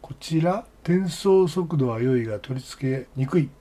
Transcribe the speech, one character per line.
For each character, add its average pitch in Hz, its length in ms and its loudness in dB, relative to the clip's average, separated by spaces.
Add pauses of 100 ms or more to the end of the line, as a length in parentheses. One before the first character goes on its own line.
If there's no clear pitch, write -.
こ - 180 -16
ち 160 220 0
ら、 190 240 -2 (160)
転 185 260 2
送 190 400 4
速 170 300 -2
度 131 100 2
は 113 140 -2
良 127 160 2
い 117 80 -2
が 107 140 -6
取 131 200 -8
り - 60 -18
付 131 400 -6
け - 0 - (100)
に 131 100 -2
く 180 120 2
い。 143 100 0 (120)